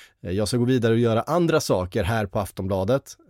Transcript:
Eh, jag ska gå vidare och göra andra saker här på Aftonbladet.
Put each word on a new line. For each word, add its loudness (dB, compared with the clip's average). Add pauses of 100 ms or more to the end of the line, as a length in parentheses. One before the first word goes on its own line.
(260)
Eh, -6
jag -2
ska -2
gå 2
vidare 2
och 4
göra 2
andra 2
saker -2
här -2
på -6
Aftonbladet. -4 (140)